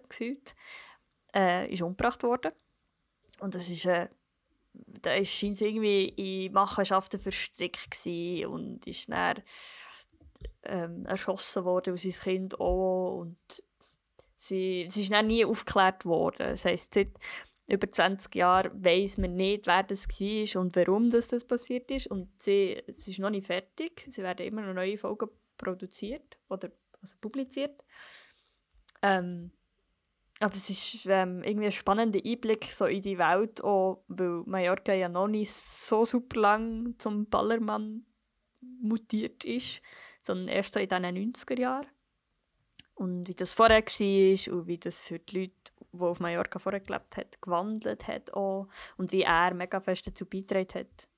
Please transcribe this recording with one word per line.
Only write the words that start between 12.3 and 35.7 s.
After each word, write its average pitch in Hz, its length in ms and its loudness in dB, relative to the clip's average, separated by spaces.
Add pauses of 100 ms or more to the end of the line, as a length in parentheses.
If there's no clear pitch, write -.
auch. 185 600 2
Und 170 160 -12 (960)
sie, 185 480 -2
es 185 140 -2
ist 196 140 2
dann 220 160 6
nie 226 180 6
aufgeklärt 190 600 4
worden. 170 440 2
Das - 160 -4
heisst, 175 300 -2
seit 196 160 4 (580)
über 196 220 2
zwanzig 190 440 2
Jahren 185 480 4
weiss 185 340 4
man 175 180 0
nicht, 196 320 0
wer 185 160 6
das 196 240 -4
gsi 214 360 -2
ist 208 120 -2
und 180 200 0
warum 190 340 4
das, 233 200 2
das 240 160 -2
passiert 247 460 -4
ist. 269 160 -4
Und 190 220 -8 (120)
sie, 196 460 2
es - 200 -14
ist 190 120 -10
noch 196 100 0
nicht 196 180 -4
fertig. - 600 -6
Sie 233 140 -10
werden 180 220 -4
immer 214 180 -6
noch 190 100 -6
neue 190 240 -2
Folgen 214 320 -4 (280)
produziert 196 800 -8 (120)
oder, 196 220 -8 (300)
also - 200 -20
publiziert. 269 640 -6 (1160)
Ähm, 180 500 0 (880)
aber 202 160 0
es 196 140 -4
ist, - 380 -4
ähm, 185 360 2
irgendwie 208 240 0
ein 196 40 0
spannender 202 520 2
Einblick 220 420 0
so - 200 -2
in 190 160 2
die 196 160 -4
Welt, 180 460 2
auch 190 440 2
weil 180 380 -2
Mallorca 190 480 0
ja 185 140 2
noch 180 200 0
nicht 214 240 0
so - 520 0